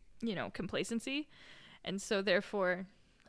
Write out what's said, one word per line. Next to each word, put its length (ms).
you 140
know, 140
complacency. 800
And 160
so, 200
therefore, 680